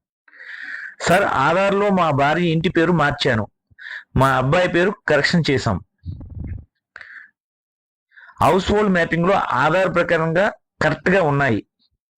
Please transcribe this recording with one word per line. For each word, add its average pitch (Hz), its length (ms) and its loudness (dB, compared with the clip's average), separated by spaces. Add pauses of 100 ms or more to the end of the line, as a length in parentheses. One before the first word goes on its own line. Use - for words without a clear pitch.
(1080)
సార్, 190 180 4 (220)
ఆధార్లో 196 400 2 (120)
మా 170 80 2 (140)
భార్య 160 340 2
ఇంటి 165 200 0
పేరు 170 260 2
మార్చాను, 135 440 0 (760)
మా 135 80 4 (120)
అబ్బాయి 170 340 2
పేరు 180 160 2 (200)
కరెక్షన్ 151 380 2
చేశాం. 127 280 0 (2750)
హౌస్ 175 280 2
హోల్డ్ 208 260 2
మ్యాపింగ్లో 170 380 0 (280)
ఆధార్ 170 340 0
ప్రకారంగా 170 480 0 (380)
కరెక్ట్గా 180 380 0 (100)
ఉన్నాయి, 139 280 0 (580)